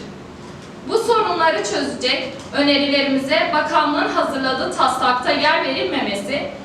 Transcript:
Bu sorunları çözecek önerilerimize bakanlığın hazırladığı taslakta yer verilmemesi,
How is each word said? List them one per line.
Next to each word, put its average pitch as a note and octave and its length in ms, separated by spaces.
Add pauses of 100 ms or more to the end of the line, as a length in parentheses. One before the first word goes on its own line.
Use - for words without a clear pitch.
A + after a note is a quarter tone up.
(880)
Bu A4+ 100
sorunları F4+ 580
çözecek C4+ 760 (200)
önerilerimize C#4 1040
bakanlığın D4+ 540
hazırladığı C#4 680
taslakta B3 540
yer D4 340
verilmemesi, C4 840 (140)